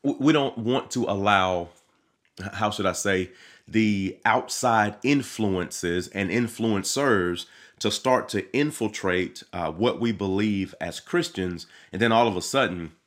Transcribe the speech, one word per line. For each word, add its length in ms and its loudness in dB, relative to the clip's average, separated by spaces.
w-, 200 -2
we 80 6
don't 280 2
want 320 -2
to 140 -2
allow, 640 2
h-, 140 -10
how 160 0
should 160 -4
I 60 4
say, 400 0
the 580 0
outside 760 2
influences 1080 0
and 200 -4
influencers 1160 0
to 100 0
start 400 0
to 260 -6
infiltrate, 840 -2
uh, 180 -4
what 280 0
we 120 0
believe 680 -2
as 200 -8
Christians. 680 -4
And 80 -8
then 120 4
all 160 6
of 100 0
a 40 -2
sudden 500 -2